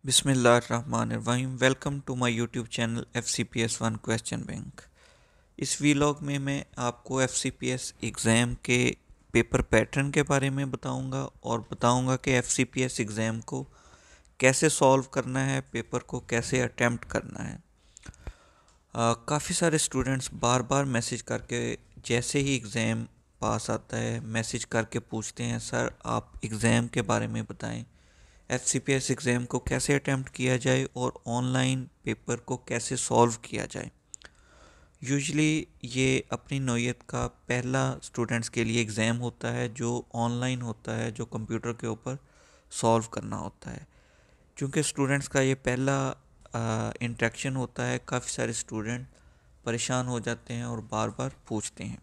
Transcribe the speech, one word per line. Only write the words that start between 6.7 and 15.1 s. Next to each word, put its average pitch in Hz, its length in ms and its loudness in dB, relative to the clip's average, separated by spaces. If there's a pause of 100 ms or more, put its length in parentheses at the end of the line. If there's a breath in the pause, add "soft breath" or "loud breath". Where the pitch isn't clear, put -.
आपको 123 440 -2
एफ़ 127 100 2
सी - 180 -2
पी 123 200 -4
एस 127 240 -4 (100)
एग्जाम 117 500 2
के 123 440 2 (360)
पेपर 120 280 4
पैटर्न 135 500 2
के 147 120 4
बारे 139 260 2
में 135 220 -2
बताऊंगा 131 580 -4 (140)
और 117 180 0 (100)
बताऊंगा 127 440 4
कि 135 160 0
एफ़ 123 140 4
सी - 180 2
पी 131 180 0
एस 127 180 -2
एग्जाम 110 420 -2
को 135 260 -6 (720 loud breath)
कैसे 135 300 6
सॉल्व 135 340 6
करना 127 360 -2